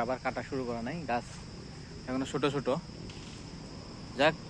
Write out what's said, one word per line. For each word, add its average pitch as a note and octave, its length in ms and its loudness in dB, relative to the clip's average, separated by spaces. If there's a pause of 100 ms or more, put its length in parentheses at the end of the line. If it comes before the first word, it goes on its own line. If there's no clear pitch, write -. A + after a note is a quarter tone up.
রাবার B2 240 2
কাটা B2+ 260 2
শুরু C3 180 0
করা A#2 200 0
নাই, D#3+ 80 -2 (140)
গাছ A#2+ 160 2 (840)
এখনো C3 240 2
ছোট C#3+ 120 2 (100)
ছোট। C3 140 2 (1500)
যাক, D#3 180 8 (140)